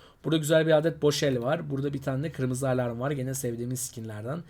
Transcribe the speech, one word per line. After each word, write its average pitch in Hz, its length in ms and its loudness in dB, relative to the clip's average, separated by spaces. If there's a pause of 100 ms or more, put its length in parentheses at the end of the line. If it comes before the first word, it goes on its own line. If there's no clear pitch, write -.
(240)
Burada 160 120 2
güzel 160 300 4
bir 160 60 6
adet 156 300 4
boş 147 200 4
el 135 200 2
var. 151 280 -2
Burada 139 240 -2
bir 139 80 -6
tane 135 200 -2
de 156 100 -4
kırmızı 131 360 -2
alarm 123 320 0
var. 135 100 0
Gene 135 240 -4
sevdiğimiz 123 460 -4
skinlerden. 113 680 -8